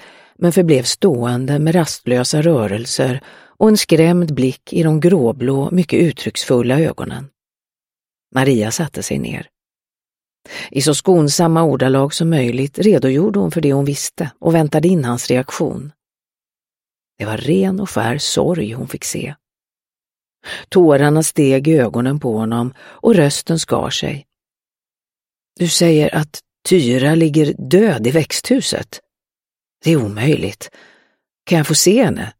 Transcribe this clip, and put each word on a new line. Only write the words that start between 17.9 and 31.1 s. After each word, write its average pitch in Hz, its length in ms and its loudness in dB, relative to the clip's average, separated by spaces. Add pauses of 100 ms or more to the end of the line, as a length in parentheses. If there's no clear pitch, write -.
skär 117 280 -2
sorg 147 540 -2
hon 131 160 -10
fick - 160 -12
se. - 300 -10 (1300)
Tårarna 151 540 4
steg 139 460 0
i 160 100 4
ögonen 127 420 -2
på 113 180 -4
honom 117 400 -4
och - 360 0
rösten 160 440 0
skar - 320 -4
sig. - 360 -8 (1300)
"Du 175 140 -2
säger 160 460 2
att - 260 -6 (280)
Tyra 135 460 2
ligger 156 440 2
död 135 480 2
i 127 40 2
växthuset? - 880 -4 (840)
Det 160 60 2
är 143 140 2
omöjligt. 107 640 -4 (760)